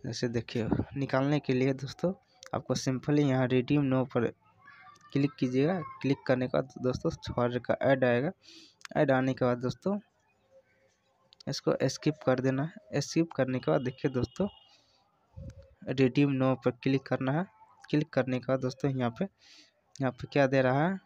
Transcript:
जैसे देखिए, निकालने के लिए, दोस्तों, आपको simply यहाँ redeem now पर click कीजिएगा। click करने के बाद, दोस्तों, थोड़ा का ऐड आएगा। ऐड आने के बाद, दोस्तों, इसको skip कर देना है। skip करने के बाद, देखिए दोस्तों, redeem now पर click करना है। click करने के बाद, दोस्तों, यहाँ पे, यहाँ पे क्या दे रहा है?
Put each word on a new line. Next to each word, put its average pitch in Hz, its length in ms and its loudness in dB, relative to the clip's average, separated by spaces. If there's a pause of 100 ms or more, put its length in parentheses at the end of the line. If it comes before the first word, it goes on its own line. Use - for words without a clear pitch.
जैसे 123 220 -4
देखिए, 113 400 -4 (280)
निकालने 139 440 0
के - 120 -2
लिए, 131 220 2
दोस्तों, 139 380 -4 (420)
आपको - 220 -4
simply 143 440 0
यहाँ 131 280 2
redeem 131 420 2
now 131 160 2
पर 120 260 0 (800)
click 139 260 0
कीजिएगा। 139 420 2 (220)
click - 240 -2
करने 127 200 2
के 147 120 0
बाद, 135 140 -4 (100)
दोस्तों, 127 280 -2 (180)
थोड़ा 123 300 0
का - 240 0
ऐड 131 220 4
आएगा। 123 260 2 (680)
ऐड 143 140 2
आने 131 240 2
के - 100 0
बाद, 123 140 2
दोस्तों, 156 400 -4 (1500)
इसको - 240 -2 (120)
skip 151 300 -2 (120)
कर 127 140 2
देना 131 240 0
है। - 360 -6
skip 165 320 -2
करने 127 260 -2
के 143 120 -2
बाद, 151 100 2
देखिए 131 300 -4
दोस्तों, 131 360 -2 (1400)
redeem 135 440 4
now 131 200 2 (100)
पर 127 60 4 (120)
click 135 200 0
करना 131 300 -2
है। 170 120 0 (460)
click 151 180 0
करने 127 300 0
के 127 140 -2
बाद, 131 80 0
दोस्तों, 131 300 -4
यहाँ 131 200 -2
पे, 180 140 -6 (760)
यहाँ 127 120 0
पे - 200 -12
क्या 139 140 4
दे 131 160 4
रहा 135 240 4
है? 190 200 -2